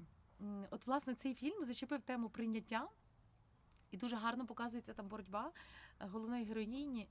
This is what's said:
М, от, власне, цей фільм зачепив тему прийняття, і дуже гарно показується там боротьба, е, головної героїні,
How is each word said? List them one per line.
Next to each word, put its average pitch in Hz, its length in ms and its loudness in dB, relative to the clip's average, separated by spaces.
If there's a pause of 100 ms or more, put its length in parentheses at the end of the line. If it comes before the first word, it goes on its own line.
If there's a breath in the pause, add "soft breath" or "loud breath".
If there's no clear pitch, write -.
(440)
М, 202 280 -4
от, - 160 -6
власне, 262 280 4
цей 269 180 2
фільм 330 300 0
зачепив 247 380 0
тему 240 280 0
прийняття, 226 580 2 (1040)
і 196 60 -6
дуже 233 180 2
гарно 233 300 4
показується 233 480 -2
там 208 140 -4
боротьба, 208 440 -2 (480 loud breath)
е, - 80 -4
головної 220 380 0
героїні, 220 640 0